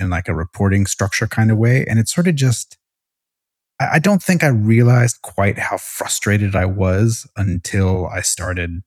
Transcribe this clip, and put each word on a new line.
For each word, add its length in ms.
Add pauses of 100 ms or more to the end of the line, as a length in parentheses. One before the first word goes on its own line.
in, 80
like, 200
a 60
reporting 520
structure 400
kind 240
of 80
way. 280
And 120
it 100
sort 180
of 100
just, 420 (1000)
I, 140
I 40
don't 240
think 200
I 60
realized 760
quite 360
how 180
frustrated 800
I 80
was 720
until 680
I 160
started 640